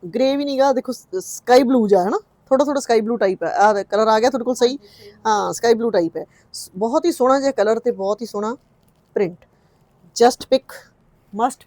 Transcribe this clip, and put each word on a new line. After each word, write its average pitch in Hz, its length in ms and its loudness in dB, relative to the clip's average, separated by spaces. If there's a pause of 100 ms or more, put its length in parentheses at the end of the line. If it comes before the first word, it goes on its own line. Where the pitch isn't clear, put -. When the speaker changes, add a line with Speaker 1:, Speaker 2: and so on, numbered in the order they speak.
(160)
Speaker 1:
ਗ੍ਰੇ 262 200 2
ਵੀ 285 100 -2
ਨਹੀਂ 277 140 -4
ਗਾ, 269 140 4
ਦੇਖੋ 262 180 -4
ਸ-, - 280 -10
ਸਕਾਈ 247 440 2
ਬਲੂ 240 240 2
ਜਿਹਾ 196 160 4
ਹੈ 190 60 -2
ਨਾ, 311 80 -2
ਥੋੜ੍ਹਾ - 480 -2
ਥੋੜ੍ਹਾ 277 160 -2
ਸਕਾਈ 233 200 2
ਬਲੂ 226 160 -2
ਟਾਈਪ 190 260 -2
ਹੈ। 165 100 -4
ਆਹ 202 300 2
ਕਲਰ 214 240 0
ਆ 220 120 2
ਗਿਆ 233 100 2
ਤੁਹਾਡੇ 254 160 -6
ਕੋਲ 254 100 -2
ਸਹੀ? 240 140 2
Speaker 2:
ਹਾਂਜੀ, - 180 -12
ਸਹੀ। - 240 -20 (160)
Speaker 1:
ਹਾਂ, 196 260 -2
ਸਕਾਈ 233 200 2
ਬਲੂ 233 160 -2
ਟਾਈਪ 175 280 -2
ਹੈ। 156 80 -10 (280)
ਸ-, - 240 -16
ਬਹੁਤ 233 280 -2
ਹੀ 247 60 0
ਸੋਹਣਾ 262 280 2
ਜਿਹਾ 269 120 -2
ਕਲਰ 220 280 0
ਤੇ 240 120 -4
ਬਹੁਤ 196 300 -4
ਹੀ 233 40 -10
ਸੋਹਣਾ 214 320 -8 (560)
ਪ੍ਰਿੰਟ। 180 240 -2 (840)
Just 247 300 0
pick, - 400 -6 (480)
must 254 260 -4